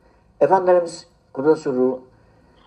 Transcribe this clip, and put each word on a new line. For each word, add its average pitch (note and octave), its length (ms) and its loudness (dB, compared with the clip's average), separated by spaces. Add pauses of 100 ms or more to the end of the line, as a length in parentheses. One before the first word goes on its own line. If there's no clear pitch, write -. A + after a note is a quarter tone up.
(400)
Efendimiz F3+ 680 0 (240)
Kudüs D3 300 0
Sırrı B2+ 360 -2 (680)